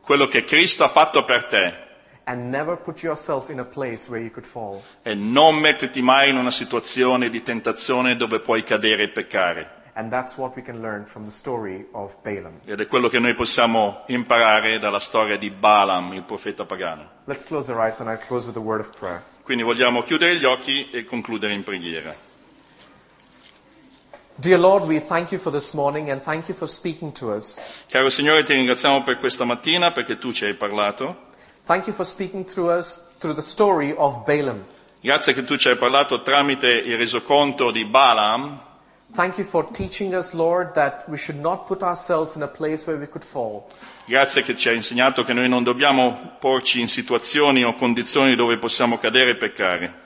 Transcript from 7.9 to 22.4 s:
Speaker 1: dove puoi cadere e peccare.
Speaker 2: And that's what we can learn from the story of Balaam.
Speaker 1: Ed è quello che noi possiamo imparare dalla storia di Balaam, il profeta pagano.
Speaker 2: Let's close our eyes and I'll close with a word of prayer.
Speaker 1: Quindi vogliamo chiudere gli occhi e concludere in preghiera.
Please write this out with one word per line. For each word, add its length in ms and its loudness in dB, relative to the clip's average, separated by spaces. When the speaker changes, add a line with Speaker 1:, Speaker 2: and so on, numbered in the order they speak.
Speaker 1:
dove 240 -2
puoi 240 0
cadere 400 2
e 60 -2
peccare. 640 -4
Speaker 2:
And 160 -10
that's 260 -6
what 200 -10
we 80 -14
can 180 -14
learn 240 -10
from 180 -20
the 80 -16
story 600 -10
of 320 -14
Balaam. 420 -10
Speaker 1:
Ed 160 -8
è 60 -4
quello 220 2
che 100 2
noi 160 2
possiamo 720 2
imparare 720 2
dalla 200 -2
storia 380 0
di 140 -6
Balaam, 640 4
il 100 -12
profeta 420 -10
pagano. 440 -8
Speaker 2:
Let's 200 -10
close 260 -6
our 80 -4
eyes 200 0
and 100 -8
I'll 80 -6
close 200 -6
with 100 -12
a 20 -8
word 220 -4
of 160 -12
prayer. 240 -10
Speaker 1:
Quindi 200 -2
vogliamo 380 2
chiudere 340 2
gli 100 -2
occhi 440 0
e 160 -8
concludere 480 -6
in 100 -6
preghiera. 500 -10